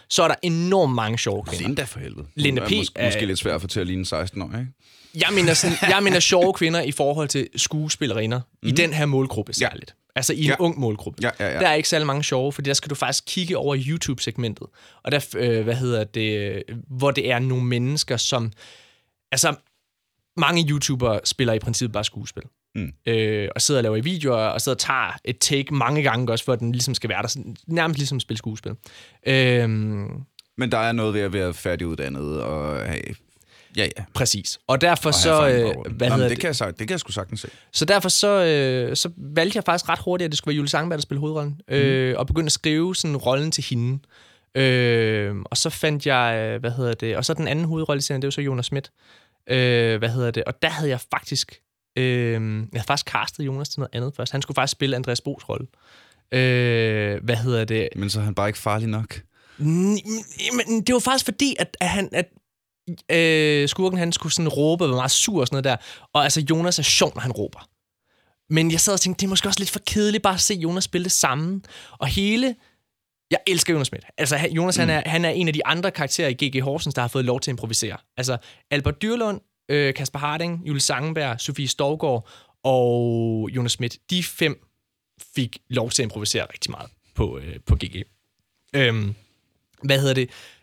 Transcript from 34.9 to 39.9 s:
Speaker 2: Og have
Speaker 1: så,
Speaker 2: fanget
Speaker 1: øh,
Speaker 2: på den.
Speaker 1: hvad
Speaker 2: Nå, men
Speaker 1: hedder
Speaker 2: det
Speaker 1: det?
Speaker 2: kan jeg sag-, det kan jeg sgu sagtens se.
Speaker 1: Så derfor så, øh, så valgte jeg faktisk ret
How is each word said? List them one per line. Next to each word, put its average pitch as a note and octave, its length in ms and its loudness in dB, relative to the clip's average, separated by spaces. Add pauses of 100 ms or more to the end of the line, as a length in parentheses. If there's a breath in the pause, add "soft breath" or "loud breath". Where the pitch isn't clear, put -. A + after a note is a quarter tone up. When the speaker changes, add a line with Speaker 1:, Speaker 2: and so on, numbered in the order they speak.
Speaker 2:
Og D3 60 2
have - 60 4
Speaker 1:
så, D#3 200 6
Speaker 2:
fanget B2 280 6
Speaker 1:
øh, - 60 0
Speaker 2:
på B1 120 -10
den. A2+ 80 -8
Speaker 1:
hvad A#2+ 140 2
Speaker 2:
Nå, B2+ 60 4
men - 0 -
Speaker 1:
hedder B2+ 140 4
Speaker 2:
det A#2+ 60 0
Speaker 1:
det? - 60 -6
Speaker 2:
kan F3 60 -2
jeg D3 80 -2
sag-, A2+ 120 -2
det F2 100 -8
kan A2 120 -6
jeg F3+ 100 -2
sgu - 120 -10
sagtens G2+ 280 -6
se. - 80 -14 (260 loud breath)
Speaker 1:
Så D3+ 120 2
derfor F#3 240 4
så, G3+ 340 4
øh, C3 520 2
så - 220 -2
valgte E3 400 0
jeg G3 60 -2
faktisk F3 260 0
ret E3 100 0